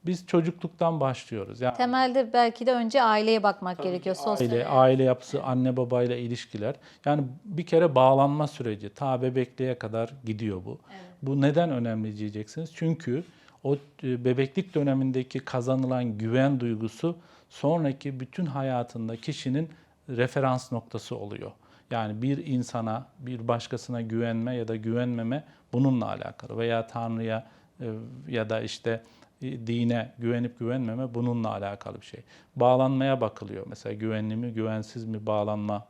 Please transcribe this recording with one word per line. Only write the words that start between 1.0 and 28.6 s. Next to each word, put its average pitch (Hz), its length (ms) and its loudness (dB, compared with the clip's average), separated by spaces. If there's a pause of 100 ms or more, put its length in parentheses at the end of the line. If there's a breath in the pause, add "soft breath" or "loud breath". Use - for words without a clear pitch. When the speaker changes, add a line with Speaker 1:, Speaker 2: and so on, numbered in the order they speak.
Speaker 1:
başlıyoruz. 113 600 -4
Yani 123 160 0
Speaker 2:
Temelde 254 560 2
belki 240 340 4
de 254 60 4
önce 240 300 2
aileye 220 400 4
bakmak 190 340 0
Speaker 1:
Tabii - 100 -6
ki 180 40 0
Speaker 2:
gerekiyor, 180 260 -2
Speaker 1:
aile, - 80 -10
Speaker 2:
sosyal 135 260 2
hayat. 117 200 2
Speaker 1:
aile 131 320 8
yapısı, 127 340 2
Speaker 2:
Evet. 135 120 -2
Speaker 1:
anne 127 280 2
babayla 123 400 0
ilişkiler. 120 580 -6 (300 loud breath)
Yani 147 200 2 (200)
bir 170 220 -6
kere 165 280 6
bağlanma 139 520 6
süreci, 104 480 -6
ta 131 280 -2
bebekliğe 127 560 -2
kadar 113 360 -4 (100)
gidiyor 107 400 -4
bu. 113 140 -12 (120)
Speaker 2:
Evet. 185 140 -18 (180 loud breath)
Speaker 1:
Bu 139 180 0
neden 151 300 4
önemli 110 460 -2
diyeceksiniz? 107 580 -8
Çünkü 160 500 -2 (400 soft breath)
o, 139 120 2 (260)
e, 123 220 -4
bebeklik 135 500 0
dönemindeki 131 640 0
kazanılan 127 800 0
güven 127 420 2
duygusu 117 560 -2 (320 loud breath)
sonraki 143 720 -2
bütün 170 260 -6
hayatında 123 680 -4
kişinin 151 540 -4 (380 loud breath)
referans 127 640 0
noktası 117 440 -8
oluyor. 104 340 -10 (400 soft breath)
Yani 110 320 -4
bir 143 240 -2
insana, 123 600 -4 (120)
bir 120 300 -8
başkasına 120 520 -2
güvenme 113 540 -2
ya 117 140 -4
da 113 80 -2
güvenmeme 117 680 -2 (280 soft breath)
bununla 123 360 4
alakalı 107 500 -8
veya 113 280 0
Tanrı'ya, 113 600 -4 (340 soft breath)
e, 123 60 -8 (420)
ya 110 220 -2
da 110 100 0